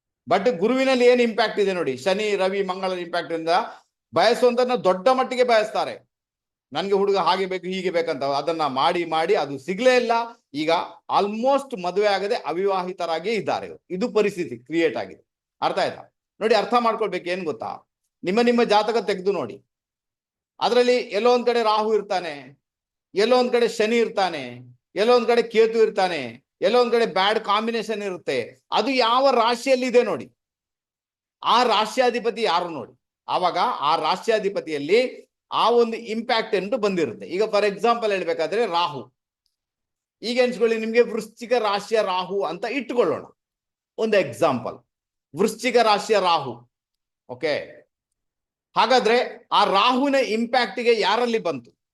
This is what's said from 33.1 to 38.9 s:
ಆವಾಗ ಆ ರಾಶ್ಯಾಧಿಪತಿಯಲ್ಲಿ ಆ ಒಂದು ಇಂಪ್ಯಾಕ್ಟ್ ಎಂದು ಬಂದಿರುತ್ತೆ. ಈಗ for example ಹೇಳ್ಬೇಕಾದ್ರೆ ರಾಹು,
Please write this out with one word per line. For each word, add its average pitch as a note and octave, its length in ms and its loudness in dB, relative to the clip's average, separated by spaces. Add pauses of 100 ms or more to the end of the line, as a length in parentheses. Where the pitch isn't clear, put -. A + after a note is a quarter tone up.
ಆವಾಗ D#3+ 320 0
ಆ E3 360 0
ರಾಶ್ಯಾಧಿಪತಿಯಲ್ಲಿ F3+ 1300 -2 (240)
ಆ F3+ 180 2
ಒಂದು A#3 280 2
ಇಂಪ್ಯಾಕ್ಟ್ A3+ 580 -4
ಎಂದು G3+ 220 -2
ಬಂದಿರುತ್ತೆ. E3+ 480 -2
ಈಗ F3 160 -4
for G3+ 220 0
example G#3+ 480 0
ಹೇಳ್ಬೇಕಾದ್ರೆ F3 540 -2
ರಾಹು, E3+ 520 -4 (1040)